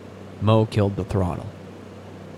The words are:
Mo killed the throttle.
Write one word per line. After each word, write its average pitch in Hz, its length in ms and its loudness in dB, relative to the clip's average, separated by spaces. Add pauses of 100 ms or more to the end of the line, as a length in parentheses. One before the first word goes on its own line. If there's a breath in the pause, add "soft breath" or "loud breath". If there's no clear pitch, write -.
(400)
Mo 110 260 6
killed 101 280 2
the 92 100 -2
throttle. 90 420 0 (920)